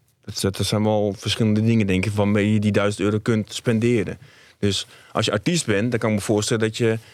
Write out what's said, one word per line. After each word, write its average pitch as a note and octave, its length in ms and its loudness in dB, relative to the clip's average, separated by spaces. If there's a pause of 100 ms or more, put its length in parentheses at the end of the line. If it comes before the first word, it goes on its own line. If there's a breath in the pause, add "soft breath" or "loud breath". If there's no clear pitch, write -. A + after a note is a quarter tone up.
(220)
Dat, - 360 -4
dat G2+ 80 -2
zijn G#2+ 180 0
wel G#2 340 2
verschillende G#2+ 460 0
dingen, A2+ 240 2
denk F#2 180 2
ik, G#2+ 60 0
waarmee G#2 420 2
je G#2+ 60 4
die G#2 120 2
duizend G2+ 300 0
euro G#2+ 180 0
kunt G#2+ 340 -2
spenderen. A2+ 640 0 (420 loud breath)
Dus - 280 -2 (240 loud breath)
als - 140 -2
je - 60 -2
artiest D#3+ 340 -2
bent, A2 260 0
dan A#2+ 80 -2
kan A2+ 100 -2
ik G#2+ 60 0
me G2 60 -2
voorstellen G#2+ 420 0
dat A2 140 -2
je A2+ 200 0 (160 loud breath)